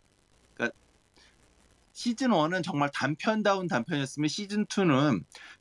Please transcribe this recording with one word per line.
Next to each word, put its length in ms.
그러니까 200
시즌 380
원은 320
정말 300
단편다운 760
단편이었으면 600
시즌 380
투는 580